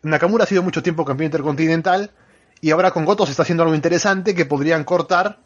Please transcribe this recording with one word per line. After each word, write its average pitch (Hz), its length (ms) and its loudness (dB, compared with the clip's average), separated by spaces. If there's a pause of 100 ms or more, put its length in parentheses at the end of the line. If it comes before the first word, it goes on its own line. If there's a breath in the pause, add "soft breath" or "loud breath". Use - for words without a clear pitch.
Nakamura 170 420 2
ha - 20 -4
sido 185 160 0
mucho 165 200 -4
tiempo 165 220 -2
campeón 139 220 -4
intercontinental 160 840 -2 (480 soft breath)
y 156 100 0
ahora 180 220 4
con 160 120 -2
Goto 202 220 2
se 139 60 -4
está 156 100 0
haciendo 170 200 0
algo 160 120 2
interesante 180 600 0
que 170 120 0
podrían 147 380 0
cortar 180 600 0